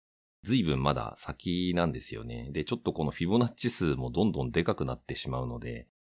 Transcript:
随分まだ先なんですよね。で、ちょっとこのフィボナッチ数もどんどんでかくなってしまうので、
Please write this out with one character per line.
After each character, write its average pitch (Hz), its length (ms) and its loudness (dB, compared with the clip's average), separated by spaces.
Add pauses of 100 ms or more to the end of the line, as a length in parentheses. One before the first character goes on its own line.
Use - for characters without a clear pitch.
(440)
随 117 200 4
分 69 200 2
ま 71 100 4
だ 58 240 -4
先 90 580 -2
な 85 100 6
ん 80 60 2
で - 80 -8
す - 160 -10
よ 107 80 -10
ね。 60 300 -10
で、 78 100 -2
ち - 120 -2
ょ - 20 -
っ - 40 -12
と - 120 0
こ 80 100 -2
の 71 80 0
フ - 140 -2
ィ - 20 0
ボ 107 120 4
ナ 120 80 4
ッ 117 80 -8
チ - 140 0
数 76 260 2
も 64 140 -4
ど 120 140 4
ん 104 80 6
ど 73 140 -2
ん 62 60 -4
で - 120 4
か 110 100 2
く - 120 -2
な 131 80 -2
っ - 100 -10
て 123 120 -8
し - 140 -6
ま 127 120 -2
う 127 60 -4
の 120 120 -8
で、 120 300 -10 (200)